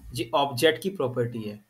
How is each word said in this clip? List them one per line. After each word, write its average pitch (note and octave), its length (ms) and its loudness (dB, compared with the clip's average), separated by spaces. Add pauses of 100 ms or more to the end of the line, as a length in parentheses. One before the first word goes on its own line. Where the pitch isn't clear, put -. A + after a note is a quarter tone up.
(140)
ये - 200 -6
object C#3+ 480 4
की G3 100 -2
property B2 500 -2
है, G#2 120 -8 (160)